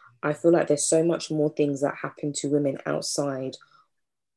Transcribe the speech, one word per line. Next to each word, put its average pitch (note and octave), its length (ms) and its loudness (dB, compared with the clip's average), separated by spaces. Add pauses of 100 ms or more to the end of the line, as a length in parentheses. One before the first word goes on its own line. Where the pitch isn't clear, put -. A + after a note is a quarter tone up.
(240)
I D3 100 0
feel E3+ 180 4
like E3+ 160 4
there's C#3+ 180 2
so D#3+ 180 4
much E3+ 280 0
more D3+ 180 2
things C#3+ 320 -2
that C#3+ 140 0
happen - 380 -6
to - 140 -6
women C#3 380 0
outside C#3+ 720 -4 (800)